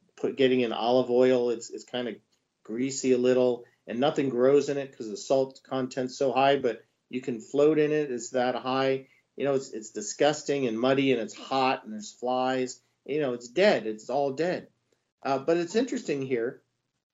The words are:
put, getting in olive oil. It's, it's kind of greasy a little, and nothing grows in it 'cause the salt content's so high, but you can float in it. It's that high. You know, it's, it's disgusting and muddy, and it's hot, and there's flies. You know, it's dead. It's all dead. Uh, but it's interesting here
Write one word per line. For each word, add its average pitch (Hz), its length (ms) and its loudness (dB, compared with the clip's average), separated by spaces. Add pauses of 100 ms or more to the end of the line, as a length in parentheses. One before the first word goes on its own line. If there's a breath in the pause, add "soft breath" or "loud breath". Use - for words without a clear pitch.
(160)
put, 127 200 -4
getting 131 240 4
in 117 120 0
olive 120 380 2
oil. 123 400 4
It's, 113 200 -6
it's - 140 -12
kind 123 220 -6
of 107 80 -8 (480)
greasy 127 500 -2
a 123 60 4
little, 123 460 4 (240 loud breath)
and 110 100 -6
nothing 143 300 2
grows 135 400 4
in 139 100 -2
it 135 180 -8
'cause 110 140 -10
the 101 60 -8
salt 131 520 -2
content's 127 480 -4
so 139 140 0
high, 139 260 4
but 127 280 -2 (240)
you 123 120 -8
can 120 200 -8
float 147 400 2
in 151 100 2
it. 151 220 -2
It's 117 180 -8
that 123 240 0
high. 131 540 -2 (280 soft breath)
You - 80 -4
know, 139 100 0
it's, 135 160 -4
it's 110 200 -12
disgusting 143 800 0
and 110 100 -4
muddy, 135 320 2
and 120 100 2
it's 107 140 -8
hot, 131 480 -2
and 107 100 -14
there's 107 200 -12
flies. 127 680 -2 (240)
You 147 160 -4
know, 135 120 0
it's 120 160 -10
dead. 165 380 2
It's 107 220 -10
all 139 240 -2
dead. 151 360 -4 (540)
Uh, 135 160 -2
but 160 180 2
it's 170 180 -4
interesting 220 480 -2
here 131 400 -4 (520)